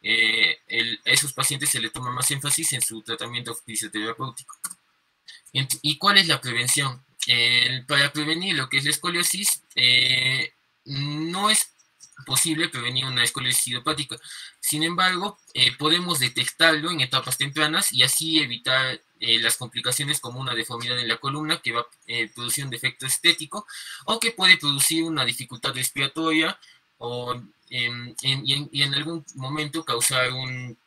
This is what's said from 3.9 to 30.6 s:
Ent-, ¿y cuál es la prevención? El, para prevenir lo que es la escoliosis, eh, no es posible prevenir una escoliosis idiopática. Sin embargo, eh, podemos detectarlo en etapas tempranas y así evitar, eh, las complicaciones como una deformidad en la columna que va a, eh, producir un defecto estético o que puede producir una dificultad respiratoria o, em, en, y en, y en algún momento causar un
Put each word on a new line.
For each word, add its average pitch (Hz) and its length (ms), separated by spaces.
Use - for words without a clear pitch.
Ent-, 135 280
¿y 151 160
cuál 196 220
es 175 80
la 143 140
prevención? 127 640
El, 123 580
para 139 260
prevenir 160 440
lo 131 120
que 143 100
es 139 60
la 151 60
escoliosis, 175 720
eh, 127 800
no 151 640
es - 200
posible 160 420
prevenir 127 360
una 123 180
escoliosis 127 460
idiopática. 127 480
Sin 151 240
embargo, 185 560
eh, 127 220
podemos 170 420
detectarlo 156 720
en 165 100
etapas 131 380
tempranas 151 540
y 127 100
así 156 380
evitar, 131 600
eh, 117 140
las 113 180
complicaciones 139 640
como 123 220
una 131 120
deformidad 120 460
en 120 80
la 113 120
columna 151 440
que 120 80
va 117 120
a, - 40
eh, 117 260
producir 120 300
un 131 60
defecto 131 360
estético 170 600
o 220 120
que 226 140
puede 185 240
producir 147 480
una 156 200
dificultad 120 480
respiratoria 156 840
o, 123 360
em, 120 520
en, 135 240
y 135 60
en, 143 200
y 139 100
en 139 120
algún 156 300
momento 147 480
causar 131 480
un 127 440